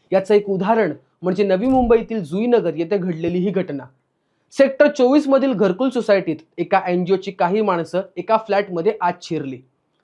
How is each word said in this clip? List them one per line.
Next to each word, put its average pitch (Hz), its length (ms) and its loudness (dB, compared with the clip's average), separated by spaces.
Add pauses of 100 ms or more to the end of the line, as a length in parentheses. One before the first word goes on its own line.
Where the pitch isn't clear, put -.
(120)
याचं 190 220 2
एक 208 160 2
उदाहरण 190 440 0 (280)
म्हणजे 185 220 0
नवी 190 240 0
मुंबईतील 226 560 2
जुईनगर 185 520 -2
येथे 170 220 -4
घडलेली 175 400 -4
ही 180 120 -2
घटना. 170 340 -6 (680)
सेक्टर 269 360 4
चोवीस 269 400 2
मधील 269 260 2
घरकुल 196 360 0
सोसायटीत 202 460 0 (220)
एका 180 300 0
एनजीओ 180 280 0
ची 190 160 -4
काही 190 300 0
माणसं 180 400 -2 (160)
एका 220 200 0
फ्लॅटमध्ये 196 640 -2
आत 175 200 0
शिरली, 143 360 -8 (460)